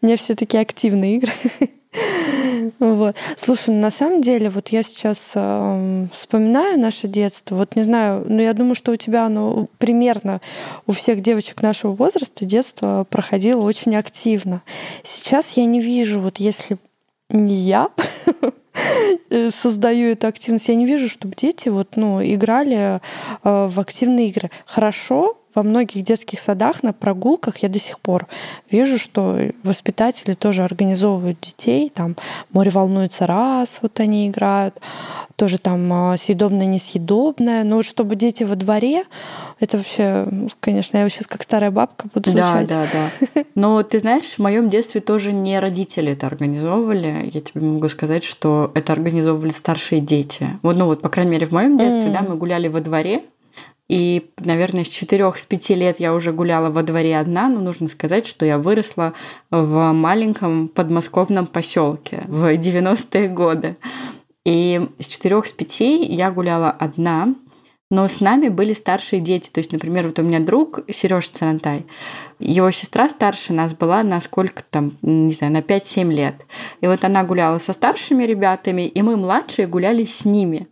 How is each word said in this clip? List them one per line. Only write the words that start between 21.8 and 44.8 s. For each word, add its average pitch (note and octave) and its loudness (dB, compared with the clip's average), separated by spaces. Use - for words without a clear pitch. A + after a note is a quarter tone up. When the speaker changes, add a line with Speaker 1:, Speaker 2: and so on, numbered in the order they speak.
Speaker 1:
ну, G3+ 0
играли, G#3 2
э, G3+ 4
в F#3 -2
активные A#3+ 2
игры. F#3 -4
Хорошо, C4 0
во G#3+ 2
многих G#3+ 0
детских G#3+ -2
садах G#3 0
на G#3+ 0
прогулках G3+ 0
я G3+ -2
до G3 -2
сих - -12
пор F3+ -2
вижу, B3+ 2
что F#3+ -2
воспитатели G3 -2
тоже F#3 0
организовывают F#3 0
детей, C#4 0
там E3+ -4
«Море G3 4
волнуется F#3+ 0
раз», B3 0
вот A3 -4
они G#3 2
играют, G3 0
тоже F#3 2
там, F3+ 0
а, F3+ 2
«Съедобное, G3 2
несъедобное». A3 0
Но G#3+ 2
вот A3+ 2
чтобы G#3+ -2
дети A3+ 0
во G3+ -2
дворе, G#3+ 0
это G#3+ 0
вообще, G3 0
конечно, G3+ 0
я G3+ 4
щас - -6
как - -10
старая G#3 0
бабка A3 -2
буду G3+ 0
Speaker 2:
Да, F3+ 4
Speaker 1:
звучать. E3 2
Speaker 2:
да, D#3+ 0
да. D4 0
Speaker 1:
<laughs> - -20
Speaker 2:
Но G#3+ 4
ты G#3+ 0
знаешь, A#3 0
в - -18
моём G#3 2
детстве A3 0